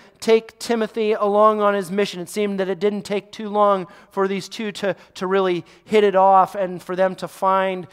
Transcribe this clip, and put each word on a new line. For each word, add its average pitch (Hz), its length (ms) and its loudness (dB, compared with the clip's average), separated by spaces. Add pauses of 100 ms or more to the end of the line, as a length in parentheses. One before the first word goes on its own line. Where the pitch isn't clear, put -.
(200)
take 226 380 2
Timothy 220 540 -2
along 208 480 2
on 202 140 2
his 185 160 -4
mission. 190 300 -4
It 170 100 -12
seemed 202 300 -4
that 185 80 -2
it 190 100 -4
didn't 208 240 -2
take 196 280 -6
too 214 200 -12
long 202 380 2 (220)
for 196 160 -2
these 196 220 -6
two 214 240 -8
to, 190 240 -4 (180)
to 190 120 -8
really 185 400 -2 (180)
hit 208 180 2
it 196 140 2
off 190 380 4
and 180 280 -6
for 180 140 -8
them 185 200 0
to 170 120 -10
find, 190 640 -2